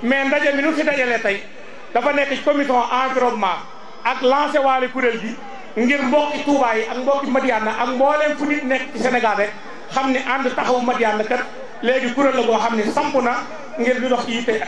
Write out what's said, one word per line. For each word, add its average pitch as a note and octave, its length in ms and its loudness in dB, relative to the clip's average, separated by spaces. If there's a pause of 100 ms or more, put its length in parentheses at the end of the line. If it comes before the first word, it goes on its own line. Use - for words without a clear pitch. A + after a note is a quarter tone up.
Mais C4+ 220 2
ndaje D4 300 2
mi C#4 60 0
nu D#4 120 2
fi D4+ 100 0
dajale C4 380 0
tey G3+ 200 0 (520)
dafa C4 200 2
nekk C#4 160 2
ci C4+ 140 -4
commission C#4 480 2
environnement B3 680 0 (480)
ak B3 160 -2
lancé C#4+ 380 4
waale C4 320 4
kuréel B3 280 0
gi A3+ 160 -8 (420)
ngir B3+ 260 2
mbokki D4 420 2
Touba C4+ 320 4
yi A3 140 0
ak A#3 60 -6
mbokki C#4 340 0
Madiyana A#3+ 400 0 (100)
ak B3 140 0
mbooleem D4 420 2
fu C#4+ 80 -4
nit D4 180 0
nekk C4 180 0 (140)
ci A3 60 -6
Sénégal A#3 360 2
rek G#3 140 0 (400)
xam C4+ 200 0
ni B3+ 80 2
ànd B3+ 360 -2
taxawu B3 260 0
Madiyana A#3 420 0
kat B3+ 160 -2 (420)
léegi B3 320 0
kuréel C4+ 220 2
la B3+ 80 2
boo A3+ 160 2
xam A3+ 180 0
ne G#3+ 140 0
samp - 320 0
na A#3+ 80 2 (480)
ngir A#3 200 2
di B3 80 -2
dox B3 180 0
ci B3 80 -6
yitte A3+ 340 0